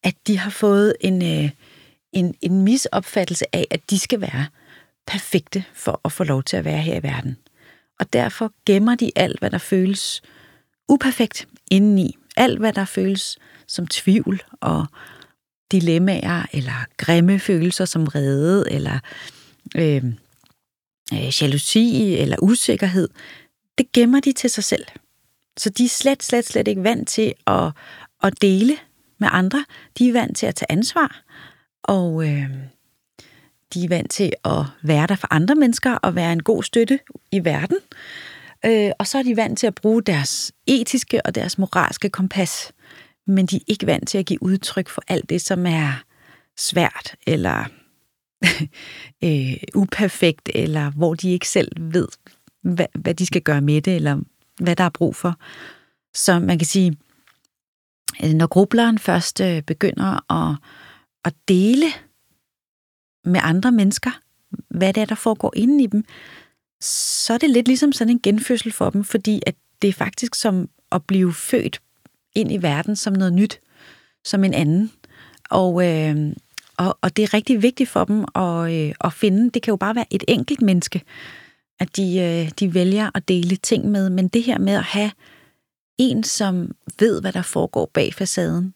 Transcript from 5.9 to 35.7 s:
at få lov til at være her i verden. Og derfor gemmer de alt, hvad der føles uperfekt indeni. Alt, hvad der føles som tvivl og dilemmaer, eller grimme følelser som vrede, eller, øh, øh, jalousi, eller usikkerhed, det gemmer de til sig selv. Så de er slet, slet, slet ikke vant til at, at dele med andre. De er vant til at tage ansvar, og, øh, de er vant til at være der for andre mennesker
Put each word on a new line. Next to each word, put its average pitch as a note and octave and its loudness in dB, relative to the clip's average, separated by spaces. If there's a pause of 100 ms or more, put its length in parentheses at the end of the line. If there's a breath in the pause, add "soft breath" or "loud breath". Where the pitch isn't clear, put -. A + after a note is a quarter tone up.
at D#3 -2
få - -6
lov C3+ 0
til - -4
at D#3+ -4
være D3+ -2
her D#3 -2
i D#3+ -6
verden. C3 -6 (640 soft breath)
Og - -4
derfor A#3 -2 (120)
gemmer G#3+ 4
de A#3 -2
alt, - 0
hvad - -2
der G3 -4
føles F#3+ -2 (680 soft breath)
uperfekt C4 0 (240)
indeni. G3 4 (200)
Alt, A#3+ 2
hvad G#3+ 0
der G3 -2
føles F#3+ -4 (300 soft breath)
som E3+ -8
tvivl F#3+ 0 (200)
og D#3 0 (840 loud breath)
dilemmaer, F3 2
eller B2 -4 (120)
grimme E3+ 4
følelser F3+ 0
som E3 -2
vrede, D3 2
eller, C#3 -4 (760 loud breath)
øh, D3+ 2 (1080)
øh, B2+ -2
jalousi, E3+ 2
eller C3+ 0
usikkerhed, G3 2 (680 loud breath)
det - 0
gemmer B3 6
de C#4 2
til B3+ -2
sig - -4
selv. - -2 (720)
Så - -2
de A#3+ 2
er A#3 0
slet, - 0
slet, A#3+ 0
slet G#3 -2
ikke F#3+ -2
vant A3+ 0
til - 0 (140)
at, E3+ 2 (520 loud breath)
at G3 0
dele G#3 4 (420)
med G3+ 2
andre. F#3+ 0 (320 loud breath)
De B3 4
er A#3 0
vant - -2
til - -2
at - -2
tage - -6
ansvar, B3+ 0 (600 loud breath)
og, E3+ 0
øh, C#3+ -2 (1200 soft breath)
de F3+ -2
er E3+ -4
vant F3 -2
til F#3+ 0 (120)
at D#3 0 (200)
være D3+ 4
der G3 2
for - -4
andre F3+ 4
mennesker B3+ 2